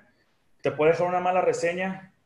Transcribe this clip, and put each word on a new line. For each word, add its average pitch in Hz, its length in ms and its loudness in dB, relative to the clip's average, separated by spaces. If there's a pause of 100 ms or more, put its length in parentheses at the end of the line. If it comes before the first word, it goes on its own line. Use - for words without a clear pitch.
(600)
te 139 100 0
puede 151 200 4
dejar 170 160 0
una 180 120 -2
mala 180 220 0
reseña, 175 720 -2 (120)